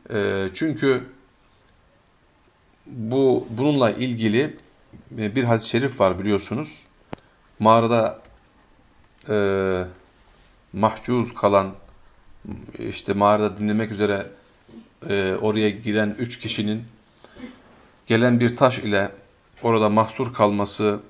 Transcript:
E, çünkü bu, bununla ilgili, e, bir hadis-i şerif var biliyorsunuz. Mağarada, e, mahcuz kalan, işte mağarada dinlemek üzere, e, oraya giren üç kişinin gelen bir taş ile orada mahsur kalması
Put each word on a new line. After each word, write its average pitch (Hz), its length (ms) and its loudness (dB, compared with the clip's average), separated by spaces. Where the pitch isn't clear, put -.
E, 98 400 -2
çünkü 143 560 -2
bu, 127 640 0
bununla 131 420 2
ilgili, 120 680 0
e, 107 180 -4
bir 135 80 0
hadis-i 117 260 2
şerif 127 300 0
var 92 200 2
biliyorsunuz. 104 640 -4
Mağarada, 113 640 4
e, 98 560 0
mahcuz 110 600 0
kalan, 98 400 2
işte 104 340 -6
mağarada 101 440 4
dinlemek 107 340 -2
üzere, 101 400 -2
e, 95 320 0
oraya 107 280 2
giren 104 500 -2
üç 120 200 -6
kişinin 110 440 -4
gelen 117 320 4
bir 120 160 2
taş 131 240 2
ile 101 320 -2
orada 110 260 2
mahsur 110 440 0
kalması 104 640 0